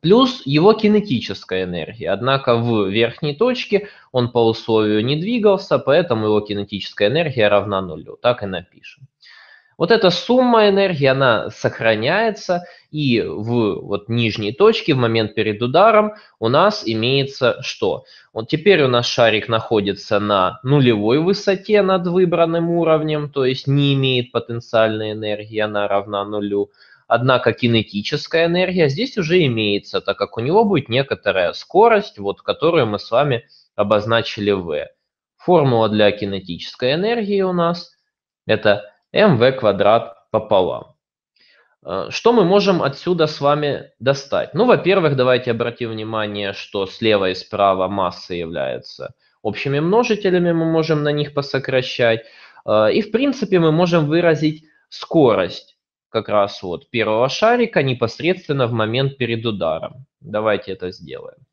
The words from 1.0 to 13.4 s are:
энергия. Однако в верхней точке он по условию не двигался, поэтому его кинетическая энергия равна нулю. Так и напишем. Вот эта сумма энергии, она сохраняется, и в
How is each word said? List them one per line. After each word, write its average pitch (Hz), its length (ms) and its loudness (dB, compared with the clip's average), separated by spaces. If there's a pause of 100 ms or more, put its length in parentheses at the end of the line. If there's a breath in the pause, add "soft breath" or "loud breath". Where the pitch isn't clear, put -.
энергия. 87 460 -8
Однако 123 480 0
в 113 320 0
верхней 117 460 -2
точке 214 540 -2 (220 loud breath)
он 123 200 0
по 120 160 0
условию 110 580 0
не 139 100 -2
двигался, 190 640 0
поэтому 135 480 0
его 107 160 2
кинетическая 101 680 -4
энергия 127 380 0
равна 101 340 2
нулю. 82 400 -12
Так 120 220 0
и 101 40 -8
напишем. - 600 -14 (680 soft breath)
Вот 175 140 0
эта 214 200 4
сумма 233 580 2
энергии, 185 380 2
она 131 420 2
сохраняется, 165 1120 -2 (280 loud breath)
и 135 300 0
в 104 600 -2